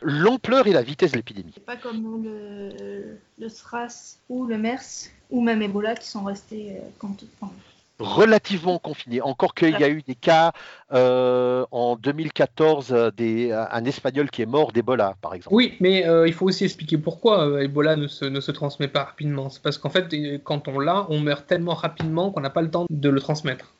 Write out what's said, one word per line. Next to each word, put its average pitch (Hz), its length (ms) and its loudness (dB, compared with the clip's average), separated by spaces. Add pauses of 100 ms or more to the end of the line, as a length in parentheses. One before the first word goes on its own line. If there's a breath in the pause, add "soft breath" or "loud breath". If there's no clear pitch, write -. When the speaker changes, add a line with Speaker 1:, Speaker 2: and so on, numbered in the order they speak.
Speaker 1:
l'ampleur 214 640 4
et 196 60 6
la 139 80 6
vitesse 147 300 0
de 127 60 -2
l'épidémie. 98 360 -10
Speaker 2:
C'est - 120 -20
pas 240 120 -12
comme 220 460 -8
le, 202 920 -12 (220)
le 226 100 -10
sras - 680 -12 (120)
ou 254 160 -4
le 226 120 -2
mers 226 240 -2 (480)
ou 247 120 0
même 226 200 2
Ebola 208 340 -2
qui - 120 -16
sont 208 160 -10
restés, 202 480 -10
euh, 190 80 -12 (200)
quand, 196 160 -8 (260)
enfin, 98 100 -12 (480)
Speaker 1:
relativement 185 800 4
confinés. 127 420 -6
Encore 139 320 0
qu'il 165 160 4
y 156 60 2
a - 20 -2
Speaker 2:
Voilà. 147 160 4
Speaker 1:
eu 156 80 -4
des 127 140 -8
cas, 165 360 4 (400 loud breath)
euh, 127 800 4
en 120 240 0
deux 120 180 -4
mille 156 200 -6
quatorze, 147 580 2
euh, 117 240 4
des, 117 360 0
euh, 110 200 -2
un 117 140 -4
Espagnol 135 460 -2
qui - 100 -6
est 110 60 -2
mort 139 240 2
d'Ebola, 110 500 0
par 85 140 -8
exemple. 92 200 -2
Speaker 3:
Oui, 247 240 4
mais, 185 280 2
euh, 165 200 6
il 165 60 2
faut 185 140 0
aussi 190 180 0
expliquer 160 320 -2
pourquoi, 170 500 2
euh, 143 160 0
Ebola 147 320 2
ne 147 120 -4
se, - 180 -8
ne 135 160 -4
se 131 100 -8
transmet 143 360 -6
pas 139 160 -2
rapidement. 139 480 -6
C'est - 100 -20
parce 143 160 -4
qu'en - 140 -6
fait, 175 220 0
euh, 147 300 -4
quand 147 240 -4
on 139 120 -4
l'a, 180 300 0
on 151 100 0
meurt 147 280 0
tellement 170 280 0
rapidement 160 560 -4
qu'on 165 100 -6
n'a 139 80 -4
pas 165 140 0
le 160 80 -4
temps 175 180 -2
de 143 200 0
le 139 120 4
transmettre. 143 580 -6